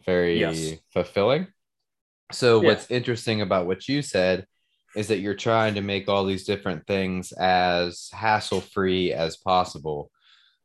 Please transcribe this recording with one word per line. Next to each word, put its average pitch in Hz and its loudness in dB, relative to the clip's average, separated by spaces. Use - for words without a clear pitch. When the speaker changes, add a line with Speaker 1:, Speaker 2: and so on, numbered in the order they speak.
Speaker 1:
very 87 2
Speaker 2:
Yes. 80 -4
Speaker 1:
fulfilling. 110 0
So 117 6
Speaker 2:
Yeah. 107 6
Speaker 1:
what's - 2
interesting 120 -2
about 95 0
what 92 -4
you 143 -2
said 92 0
is 104 -4
that 107 2
you're 101 -4
trying 110 2
to 101 -4
make 98 -4
all 98 2
these 95 -2
different 95 -4
things 92 -2
as 90 0
hassle-free 95 0
as 80 -4
possible, 76 -2